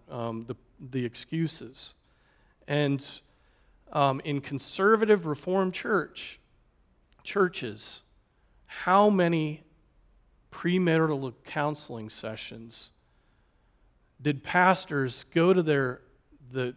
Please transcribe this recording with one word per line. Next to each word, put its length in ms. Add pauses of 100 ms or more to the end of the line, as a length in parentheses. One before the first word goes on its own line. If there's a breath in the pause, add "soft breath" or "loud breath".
(120)
um, 340
the, 100 (240)
the 240
excuses. 920 (720)
And, 400 (840)
um, 320
in 160
conservative 880
Reformed 480
church, 640 (840)
churches, 800 (640)
how 440
many 540 (880)
premarital 840 (120)
counseling 640
sessions 800 (1300)
did 220
pastors 920
go 200
to 80
their, 400 (500)
the, 240